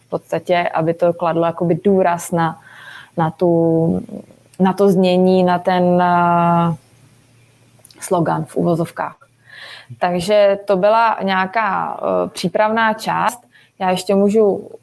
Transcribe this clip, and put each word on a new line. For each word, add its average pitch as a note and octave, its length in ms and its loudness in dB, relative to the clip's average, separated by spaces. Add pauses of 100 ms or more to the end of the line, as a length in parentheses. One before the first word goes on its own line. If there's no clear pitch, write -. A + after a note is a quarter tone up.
V - 40 -20
podstatě, F3 640 -4
aby D#3+ 200 0
to E3+ 180 0
kladlo E3 340 -2
jakoby E3+ 280 -2 (100)
důraz F#3 480 0
na, E3 280 -2 (560)
na D#3+ 140 0
tu, E3 680 0 (600)
na F#3 120 2
to G3+ 180 2
znění, F#3 520 4
na F3+ 160 2
ten, F3+ 440 2
eh, E3+ 720 2 (1300)
slogan E3+ 440 -2
v - 120 -12
uvozovkách. E3 600 -4 (840)
Takže G3 640 2
to G3+ 120 2
byla G#3+ 460 2
nějaká, F#3+ 720 -2
eh, F3+ 320 -2
přípravná G#3+ 680 0
část. F3+ 460 -4 (380)
Já F#3 120 -2
ještě F#3 240 -2
můžu G#3 300 2 (380)